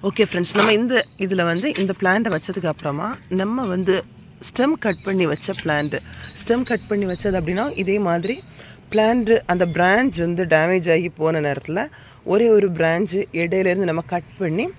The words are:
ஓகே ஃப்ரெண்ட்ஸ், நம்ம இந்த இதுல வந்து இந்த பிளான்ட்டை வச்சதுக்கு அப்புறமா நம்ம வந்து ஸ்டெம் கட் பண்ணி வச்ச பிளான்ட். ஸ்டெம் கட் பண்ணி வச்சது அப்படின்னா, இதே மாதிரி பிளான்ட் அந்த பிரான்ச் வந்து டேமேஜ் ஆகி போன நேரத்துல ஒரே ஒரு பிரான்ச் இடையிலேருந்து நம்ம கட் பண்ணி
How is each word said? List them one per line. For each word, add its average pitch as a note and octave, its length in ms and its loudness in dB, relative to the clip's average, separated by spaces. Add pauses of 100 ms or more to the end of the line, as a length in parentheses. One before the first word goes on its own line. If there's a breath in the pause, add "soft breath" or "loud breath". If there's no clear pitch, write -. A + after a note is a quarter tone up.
ஓகே G3 280 2
ஃப்ரெண்ட்ஸ், F3+ 240 -2
நம்ம G#3 180 4
இந்த A#3+ 320 0 (120)
இதுல F#3 260 0
வந்து F3 320 -2
இந்த F#3+ 260 -2
பிளான்ட்டை G3 340 2
வச்சதுக்கு F3+ 300 -6
அப்புறமா D#3 500 -4 (140)
நம்ம G#3+ 360 -2
வந்து F#3 380 0 (440)
ஸ்டெம் C4+ 320 0
கட் G3 240 -2
பண்ணி F#3+ 220 0
வச்ச D3+ 280 -4 (100)
பிளான்ட். D3 360 -2 (440 loud breath)
ஸ்டெம் A#3+ 200 0
கட் A#3 240 -4
பண்ணி G3+ 180 -2
வச்சது F#3 340 -2
அப்படின்னா, F#3 380 -4
இதே F#3+ 220 0
மாதிரி F#3 440 -2 (480 loud breath)
பிளான்ட் A3 540 4
அந்த F3+ 200 2
பிரான்ச் F3+ 520 2
வந்து E3+ 280 0
டேமேஜ் E3 460 2
ஆகி E3+ 180 2
போன D#3+ 320 0
நேரத்துல D3+ 480 -4 (340 loud breath)
ஒரே A3+ 260 4
ஒரு G3+ 220 6
பிரான்ச் E3 440 0 (160)
இடையிலேருந்து F3+ 600 0
நம்ம E3 100 -2
கட் - 360 -6
பண்ணி F#3+ 420 -2